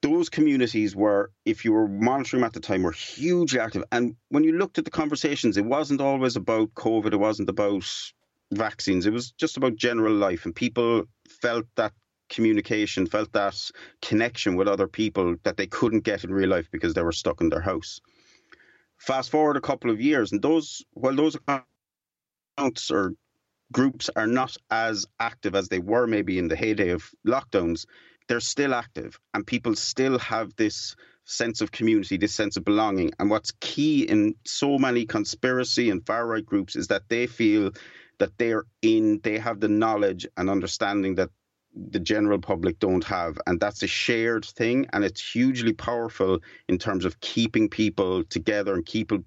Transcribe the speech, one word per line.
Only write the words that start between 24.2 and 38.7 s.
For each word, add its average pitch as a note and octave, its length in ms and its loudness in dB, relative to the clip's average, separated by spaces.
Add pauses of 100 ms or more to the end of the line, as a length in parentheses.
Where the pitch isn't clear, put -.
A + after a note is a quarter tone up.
not B2+ 280 -2 (160)
as A2+ 340 0 (140)
active A#2 340 -4
as F#2+ 140 0
they F#2 120 -2
were A2 280 2
maybe G2 320 2
in F2 80 0
the D#2+ 80 0
heyday G2+ 360 0
of F2 200 -4 (160)
lockdowns, A#2 580 0 (440)
they're A#2+ 100 0
still C#3 340 -2
active, - 460 -8 (140)
and G#2 120 -4
people A2+ 300 -2
still C3 440 -2
have A2+ 360 -6
this - 400 -2 (300)
sense - 340 -4
of A2 140 -4
community, G#2+ 420 2
this G2 180 0
sense G#2 220 -2
of G2 80 -4
belonging. G#2 560 0
And G2+ 100 2
what's G#2+ 300 -2
key D3 440 0
in G#2+ 320 2 (100)
so C#3+ 320 0
many B2 280 2
conspiracy B2 840 0
and G2+ 160 -2
far-right A2+ 400 -2
groups G2 320 -2
is F#2+ 100 -6
that G2 220 -2
they A#2+ 180 0
feel G#2 440 2 (480)
that - 200 0
they're A#2+ 260 0 (160)